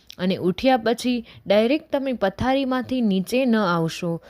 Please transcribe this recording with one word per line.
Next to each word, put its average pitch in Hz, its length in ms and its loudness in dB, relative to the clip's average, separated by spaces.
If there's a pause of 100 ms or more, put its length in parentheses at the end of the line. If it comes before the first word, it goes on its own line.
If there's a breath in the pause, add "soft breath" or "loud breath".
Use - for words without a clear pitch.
(180 loud breath)
અને 185 180 -2
ઉઠ્યા 185 420 2
પછી 233 480 -2 (220 loud breath)
ડાયરેક્ટ 233 440 2
તમે 269 220 -2
પથારીમાંથી 254 880 -2
નીચે 214 440 0
ન 226 100 2
આવશો. 170 760 0